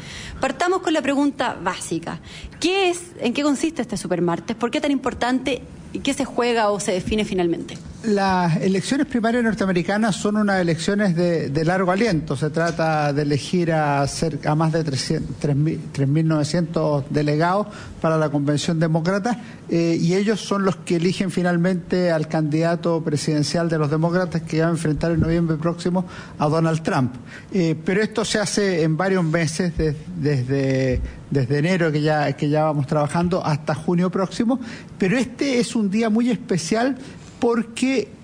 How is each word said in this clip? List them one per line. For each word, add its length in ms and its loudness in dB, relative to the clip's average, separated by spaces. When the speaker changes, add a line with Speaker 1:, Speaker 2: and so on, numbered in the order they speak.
Speaker 1:
Partamos 400 0
con 120 -2
la 100 2
pregunta 600 0
básica. 580 -6
¿Qué 300 2
es, 300 -6
en 120 0
qué 100 -2
consiste 400 0
este 140 -6
supermartes? 600 -2
¿Por 140 -2
qué 100 0
tan 100 0
importante 720 0
y 60 -6
qué 120 -2
se 140 -2
juega 440 2
o 100 0
se 120 -2
define 320 0
finalmente? 540 -2
Speaker 2:
Las 540 2
elecciones 500 2
primarias 340 2
norteamericanas 720 2
son 220 0
unas 240 2
elecciones 560 2
de, 320 2
de 160 0
largo 260 2
aliento. 460 0
Se 140 -2
trata 600 0
de 100 0
elegir 500 0
a 340 2
cerca, 460 -2
a 20 2
más 180 2
de 120 0
trescientos, 560 -4
tres 160 0
mil, 240 0
tres 160 0
mil 220 2
novecientos 840 0
delegados 580 2
para 160 2
la 120 2
convención 500 0
demócrata, 600 0
eh, 320 2
y 140 2
ellos 260 2
son 240 0
los 120 2
que 200 -2
eligen 360 0
finalmente 800 0
al 160 0
candidato 720 0
presidencial 680 0
de 100 0
los 120 0
demócratas 520 0
que 180 -2
va 80 4
a 20 2
enfrentar 400 0
en 100 2
noviembre 360 2
próximo 500 -2
a 100 2
Donald 340 2
Trump. 320 0
Eh, 220 2
pero 160 2
esto 240 -2
se 140 0
hace 460 0
en 120 2
varios 280 2
meses, 520 0
de-, 200 0
desde, 840 0
desde 280 2
enero 320 2
que 100 0
ya, 360 2
que 120 0
ya 140 2
vamos 240 0
trabajando 580 0
hasta 300 -2
junio 360 0
próximo, 500 0
pero 220 2
este 400 0
es 160 0
un 160 2
día 180 2
muy 220 4
especial 680 0
porque 680 2